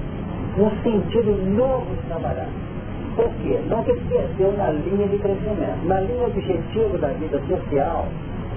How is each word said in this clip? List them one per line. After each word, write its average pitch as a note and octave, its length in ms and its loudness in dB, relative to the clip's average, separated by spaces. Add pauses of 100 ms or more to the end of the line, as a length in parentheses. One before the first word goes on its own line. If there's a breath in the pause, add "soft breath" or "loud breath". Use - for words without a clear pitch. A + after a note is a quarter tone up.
(600)
um G#3+ 100 6 (140)
sentido G#3 720 2
novo B3+ 300 2 (100)
de - 140 -6
trabalhar. C3 400 -4 (680)
Por A#4 140 2 (120)
quê? - 160 0 (120)
Não A3+ 140 0
que B3+ 80 4
ele - 180 0
perdeu G3 480 2
na F3+ 140 2
linha G3 360 2
de G3+ 100 2
crescimento. G3 680 0
Na F#3 160 4
linha G3+ 260 0
objetiva F#3+ 680 0
da D3 100 0
vida D3 400 -2
social, D3+ 580 0 (500)